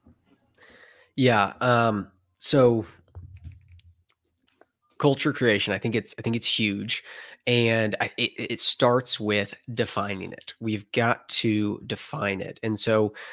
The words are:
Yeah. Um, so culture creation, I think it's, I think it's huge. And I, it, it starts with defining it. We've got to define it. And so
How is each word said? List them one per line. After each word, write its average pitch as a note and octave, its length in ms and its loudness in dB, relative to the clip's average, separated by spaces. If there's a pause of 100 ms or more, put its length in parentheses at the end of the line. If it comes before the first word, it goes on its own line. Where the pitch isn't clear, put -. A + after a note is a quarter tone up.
(1160)
Yeah. A#2 440 4
Um, A#2 500 2 (280)
so A#2+ 480 4 (2000)
culture C#3+ 340 2
creation, G#2+ 400 2
I F#2+ 60 -2
think A2+ 160 -2
it's, - 240 -4
I - 40 -10
think A#2 120 -2
it's A#2 140 -2
huge. G#2 560 -2 (420)
And A2+ 540 2
I, A#2+ 160 -4
it, A#2+ 220 -2
it A#2 220 -4
starts - 600 2
with G#2 340 0 (200)
defining G2+ 580 -4
it. - 280 -16
We've G#2+ 320 -4
got A#2 360 0
to G#2+ 580 0
define G2+ 540 -6
it. - 220 -12
And G#2+ 180 -2
so A2 320 2 (200)